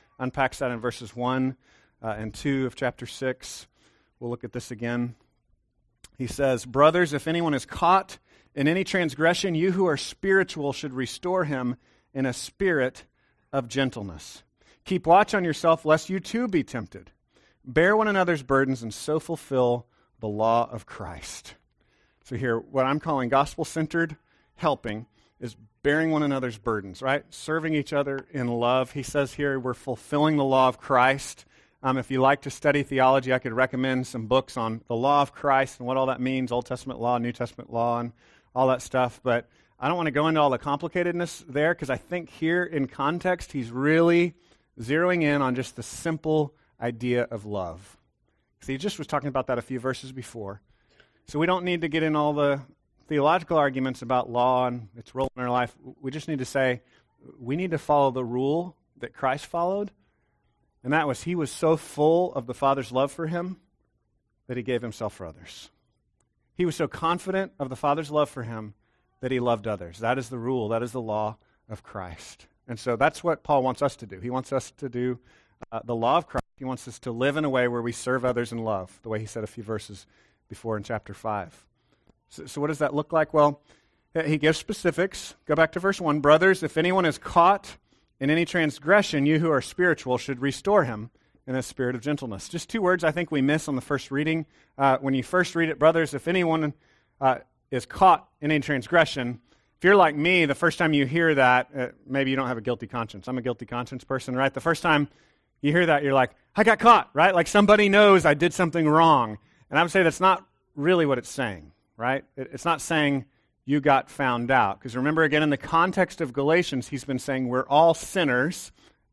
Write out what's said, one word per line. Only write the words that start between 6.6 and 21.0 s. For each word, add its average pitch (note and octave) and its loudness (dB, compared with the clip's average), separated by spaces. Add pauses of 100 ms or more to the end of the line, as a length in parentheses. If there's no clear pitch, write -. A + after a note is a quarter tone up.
"Brothers, D3 4
if D3 -6
anyone E3 0
is B2+ -4
caught F#3 0 (360)
in C#3+ 0
any F#3 0
transgression, F3 0
you F3+ 2
who F#3 0
are D3+ 2
spiritual F#3 -2
should C3+ -10
restore F3+ -4
him B2+ -2 (400)
in C3+ -2
a B2+ -2
spirit D3 -2 (480)
of C3+ -4
gentleness. A2 -6 (400)
Keep F3+ -2
watch G3 6
on G3 0
yourself, E3 0
lest D#3 2
you F#3+ -4
too A#3+ -4
be F#3 0
tempted. - -12 (580)
Bear E3+ 4
one A3 2
another's F3 0
burdens C3 0
and A2 -10
so D#3 -4
fulfill B2+ -2 (320)
the A2 -6
law A2+ 2
of A#2 -12
Christ." - -16 (720)